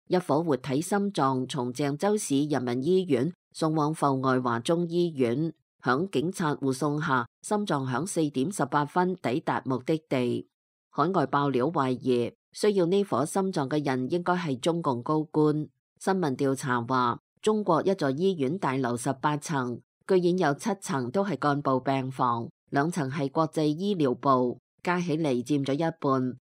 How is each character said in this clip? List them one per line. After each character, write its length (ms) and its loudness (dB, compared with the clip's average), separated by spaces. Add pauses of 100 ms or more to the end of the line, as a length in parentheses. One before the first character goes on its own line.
一 100 0
顆 240 2
活 140 2
體 240 -2
心 320 0
臟 380 2
從 240 -4
鄭 240 -2
州 180 2
市 300 0
人 180 0
民 200 -2
醫 220 4
院 280 2 (200)
送 220 0
往 180 2
阜 280 2
外 180 2
華 200 0
中 280 0
醫 280 0
院， 360 0 (300)
響 280 0
警 220 -2
察 240 -2
護 160 -2
送 300 -2
下， 260 0 (140)
心 240 -2
臟 240 -2
響 160 -2
四 240 -2
點 220 -2
十 160 -2
八 180 0
分 300 0
抵 240 -2
達 260 -2
目 140 -2
的 180 0 (100)
地。 400 -2 (460)
海 140 2
外 180 2
爆 240 0
料 180 0
懷 240 0
疑， 420 0 (200)
需 220 2
要 100 4
呢 180 2
顆 220 0
心 260 -2
臟 180 -2
嘅 160 -2
人 260 -2
應 120 -2
該 100 0
係 260 -2
中 220 0
共 220 -2
高 200 0
官。 440 0 (320)
新 140 0
聞 220 0
調 200 0
查 260 -2
話， 380 0 (220)
中 220 2
國 200 4
一 120 2
座 160 0
醫 260 0
院 200 -2
大 180 -2
樓 220 0
十 160 -2
八 240 0
層， 420 -4 (280)
居 80 4
然 220 4
有 180 2
七 140 -4 (120)
層 300 -4
都 140 0
係 120 -2
幹 240 0
部 180 0
病 320 -2
房， 380 -2 (200)
兩 220 0
層 180 -4
係 200 -4
國 180 0
際 160 -2
醫 320 0
療 200 2
部， 440 2 (240)
加 160 0
起 180 -2
嚟 120 0 (160)
佔 200 0
咗 80 0
一 260 0
半， 380 0 (160)